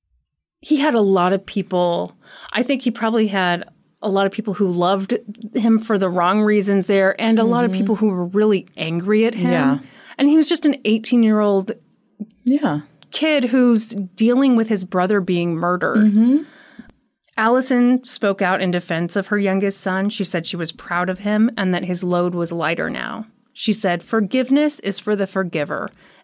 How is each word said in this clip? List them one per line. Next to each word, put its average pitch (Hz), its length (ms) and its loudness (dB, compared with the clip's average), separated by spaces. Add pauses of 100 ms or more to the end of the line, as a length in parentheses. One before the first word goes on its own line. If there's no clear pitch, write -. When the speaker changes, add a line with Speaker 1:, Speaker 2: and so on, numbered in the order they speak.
(600)
Speaker 1:
he 302 160 0
had 277 180 2
a 226 60 4
lot 190 320 2
of 190 120 -2
people, 175 680 -2 (380)
I 240 100 0
think 262 180 -2
he 240 100 -2
probably 220 360 0
had 180 420 -2 (320)
a 214 80 -4
lot 196 160 2
of 190 60 -2
people 214 220 -6
who 196 140 0
loved 185 460 0 (400)
him 220 260 2
for 220 180 -2
the 190 120 0
wrong 180 320 2
reasons 202 460 2
there 196 340 2
and 226 180 2
a 226 40 4
lot 240 220 2
of 202 60 0
Speaker 2:
Mm-hmm. 190 80 -2
Speaker 1:
people 202 180 0
who 220 100 2
were 180 180 -2
really 202 420 0 (100)
angry 180 480 0
at 226 100 -2
him. 175 160 0
Speaker 2:
Yeah. 139 280 2 (380)
Speaker 1:
And 277 120 4
he 302 80 6
was 311 100 4
just 339 180 0
an 285 200 2
eighteen-year-old 214 880 2 (720)
Speaker 2:
Yeah. 247 360 0 (300)
Speaker 1:
kid 294 340 0
who's 240 440 2
dealing 233 680 2
with 220 140 2
his 190 160 -2
brother 185 360 0
being 175 340 -2
murdered. 175 420 -2
Speaker 2:
Mm-hmm. 220 460 4 (960)
Speaker 1:
Allison 247 680 2
spoke 202 360 -2
out 185 200 0
in 180 100 -2
defense 175 460 -4
of 196 100 -4
her 208 100 -2
youngest 196 440 -2
son. 190 280 -2
She 208 140 -4
said 175 220 -4
she - 100 -8
was 170 160 -6
proud 180 380 -6
of 185 100 -6
him 214 380 0
and 185 160 0
that 175 100 -4
his 175 200 -4
load 175 300 -2
was 170 200 -4
lighter 160 360 -4
now. 147 360 -10 (280)
She - 200 -2
said, 175 300 -2
"Forgiveness 262 800 0
is 196 180 -6
for 214 160 -2
the 196 120 -2
forgiver, 165 640 -6 (340)